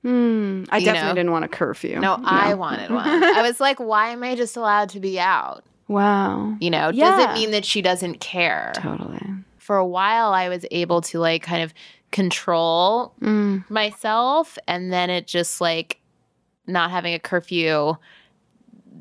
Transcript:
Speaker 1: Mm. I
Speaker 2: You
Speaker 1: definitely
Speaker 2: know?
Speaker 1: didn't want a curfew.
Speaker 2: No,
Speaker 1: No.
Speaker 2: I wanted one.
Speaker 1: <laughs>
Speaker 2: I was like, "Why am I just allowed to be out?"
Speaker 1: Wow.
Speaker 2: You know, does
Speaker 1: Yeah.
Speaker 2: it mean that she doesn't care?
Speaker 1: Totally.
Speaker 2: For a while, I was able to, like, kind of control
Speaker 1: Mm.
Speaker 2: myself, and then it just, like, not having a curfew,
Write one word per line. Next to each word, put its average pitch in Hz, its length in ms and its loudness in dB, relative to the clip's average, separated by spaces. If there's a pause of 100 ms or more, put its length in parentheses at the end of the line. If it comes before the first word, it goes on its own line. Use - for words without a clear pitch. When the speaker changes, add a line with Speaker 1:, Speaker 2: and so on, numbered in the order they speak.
Speaker 1:
Mm. 220 640 0
I - 80 2
Speaker 2:
You 180 80 2
Speaker 1:
definitely 160 240 2
Speaker 2:
know? 175 40 0
Speaker 1:
didn't 175 180 2
want 160 120 0
a 160 40 -8
curfew. - 520 -4
Speaker 2:
No, 190 160 2
Speaker 1:
No. 240 80 -10
Speaker 2:
I 196 300 2
wanted 139 360 -6
one. 240 160 -2
Speaker 1:
<laughs> 330 320 4
Speaker 2:
I 226 40 2
was 240 180 0
like, 269 180 2
"Why 220 300 2
am 240 140 -8
I 254 140 -4
just 233 200 -4
allowed 208 340 2
to 196 100 -12
be 190 200 -4
out?" 147 440 0 (220)
Speaker 1:
Wow. 202 720 2
Speaker 2:
You 170 100 0
know, 156 220 2
does 214 60 -2
Speaker 1:
Yeah. 349 320 6
Speaker 2:
it - 40 -2
mean 220 180 -2
that 208 140 0
she 208 160 0
doesn't 180 380 0
care? 170 560 -2
Speaker 1:
Totally. - 460 -8 (360)
Speaker 2:
For - 180 -2
a 185 100 2
while, 202 460 2
I 185 160 2
was 180 220 -6
able 175 320 2
to, - 160 -6
like, 165 240 2
kind 165 200 -2
of 160 100 -6 (380)
control 180 1080 0
Speaker 1:
Mm. 208 500 0
Speaker 2:
myself, 226 880 0 (100)
and 180 260 -4
then 180 180 0
it 175 160 -4
just, - 340 -4
like, 165 400 -4 (680)
not 175 240 -2
having 175 220 -4
a 165 60 -4
curfew, 160 800 -2 (1040)